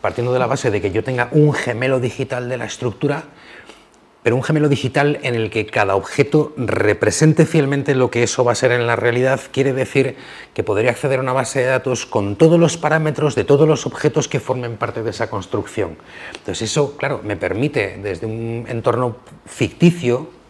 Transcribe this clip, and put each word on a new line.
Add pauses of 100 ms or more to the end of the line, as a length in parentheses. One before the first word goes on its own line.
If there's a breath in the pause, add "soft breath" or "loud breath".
Partiendo
de
la
base
de
que
yo
tenga
un
gemelo
digital
de
la
estructura, (1000 loud breath)
pero
un
gemelo
digital
en
el
que
cada
objeto
represente
fielmente
lo
que
eso
va
a
ser
en
la
realidad, (120)
quiere
decir (380 loud breath)
que
podría
acceder
a
una
base
de
datos
con
todos
los
parámetros
de
todos
los
objetos
que
formen
parte
de
esa
construcción. (380 loud breath)
Entonces
eso,
claro,
me
permite
desde
un
entorno (280)
ficticio (200)